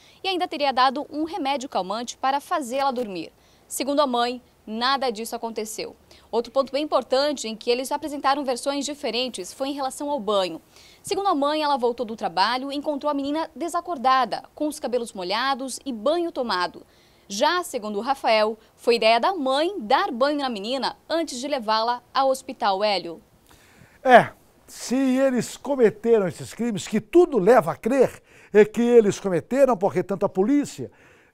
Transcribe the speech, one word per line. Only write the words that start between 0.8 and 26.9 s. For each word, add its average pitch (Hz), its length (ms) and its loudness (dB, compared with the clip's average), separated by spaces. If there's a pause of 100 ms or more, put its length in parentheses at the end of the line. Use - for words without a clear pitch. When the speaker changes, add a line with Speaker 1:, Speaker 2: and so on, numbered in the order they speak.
Speaker 1:
um 302 140 -6
remédio 285 440 -4
calmante 214 480 -6
para 269 240 -2
fazê-la 277 520 -2
dormir. 208 400 -6 (360)
Segundo 285 340 -2
a 285 60 4
mãe, 247 320 0 (280)
nada 247 440 0
disso 220 240 -8
aconteceu. 220 600 -8 (340)
Outro 233 220 -2
ponto 269 200 0
bem 285 120 -2
importante 277 640 0
em 220 80 -6
que - 140 -10
eles 254 220 0
apresentaram 285 540 -2
versões 269 400 -4
diferentes 240 680 -6
foi 269 180 -6
em 294 40 -4
relação 277 360 -6
ao 294 100 -2
banho. 190 420 -2 (400)
Segundo 403 260 -4
a 370 80 2
mãe, 294 260 0
ela 285 140 0
voltou 240 300 -2
do 220 100 -10
trabalho 220 560 -2
e 277 40 -8
encontrou 294 340 -4
a 294 40 -2
menina 294 400 -4
desacordada, 262 920 -2 (120)
com 302 120 -4
os 285 120 -8
cabelos 233 320 -4
molhados 233 720 -4
e 269 60 -8
banho 302 400 -2
tomado. 202 540 -4 (420)
Já, 302 340 0
segundo 214 360 -6
o 196 40 -2
Rafael, 226 560 2 (180)
foi 240 200 2
ideia 226 240 4
da 349 160 0
mãe 302 440 0
dar 285 320 0
banho 277 280 0
na 269 100 -2
menina 226 460 -4 (140)
antes 311 320 -4
de 277 60 -8
levá-la 233 540 -2 (120)
ao 269 160 2
hospital, 220 540 -2
Hélio. 180 380 -2 (800)
Speaker 2:
É, 226 300 8 (340)
se - 300 -6
eles 262 600 2
cometeram 233 720 2
esses - 260 -10
crimes, 220 340 -4
que 214 140 -2